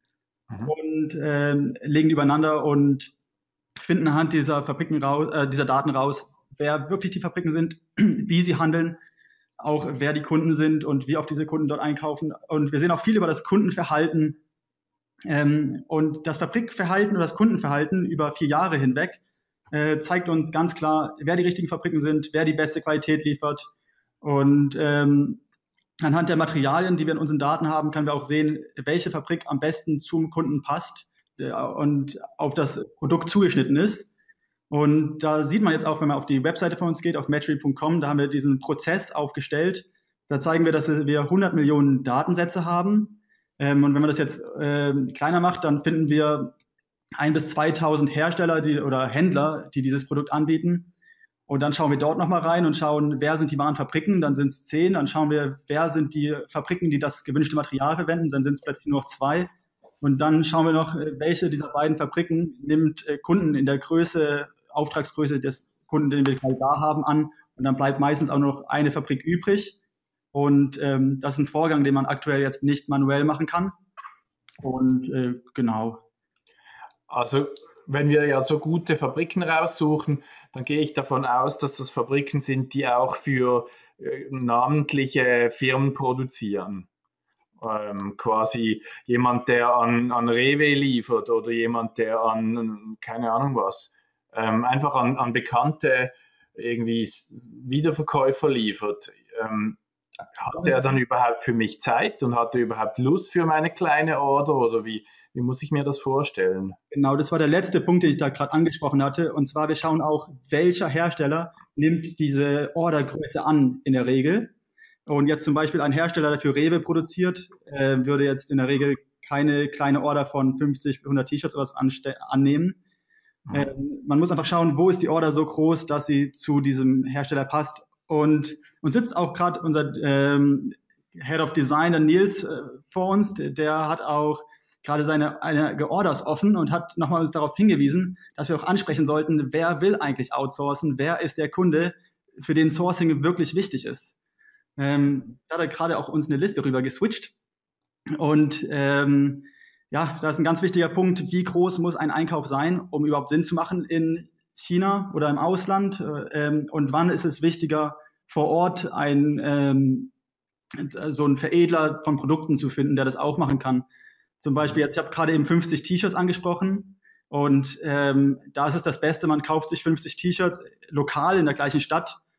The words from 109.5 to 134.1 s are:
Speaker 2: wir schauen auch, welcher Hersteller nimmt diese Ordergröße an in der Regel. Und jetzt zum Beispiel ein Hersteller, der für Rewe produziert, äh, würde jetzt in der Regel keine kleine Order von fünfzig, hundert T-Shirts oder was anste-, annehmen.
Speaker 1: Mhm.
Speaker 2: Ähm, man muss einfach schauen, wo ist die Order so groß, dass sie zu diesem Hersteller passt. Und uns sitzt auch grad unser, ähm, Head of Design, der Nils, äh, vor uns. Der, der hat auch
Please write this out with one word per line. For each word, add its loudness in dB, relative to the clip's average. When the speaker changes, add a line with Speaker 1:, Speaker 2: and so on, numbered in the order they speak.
Speaker 2:
wir 0
schauen 0
auch, -2
welcher 2
Hersteller -2
nimmt 0
diese 0
Ordergröße -2
an 4
in 2
der 0
Regel. 0
Und 2
jetzt 0
zum 0
Beispiel 0
ein 0
Hersteller, 0
der 0
für 0
Rewe 2
produziert, -2
äh, 0
würde 2
jetzt -2
in 2
der 0
Regel 2
keine 0
kleine 0
Order 0
von 0
fünfzig, -2
hundert 0
T-Shirts -4
oder -2
was -8
anste-, -2
annehmen. 2
Speaker 1:
Mhm. -10
Speaker 2:
Ähm, -4
man 2
muss 2
einfach -2
schauen, 2
wo 6
ist 2
die 0
Order 2
so 2
groß, 0
dass -4
sie 2
zu -2
diesem 2
Hersteller -2
passt. -4
Und 2
uns 0
sitzt 0
auch -2
grad -2
unser, 0
ähm, 2
Head -6
of -2
Design, 2
der 4
Nils, 4
äh, -8
vor -2
uns. 2
Der, -6
der 0
hat -2
auch -2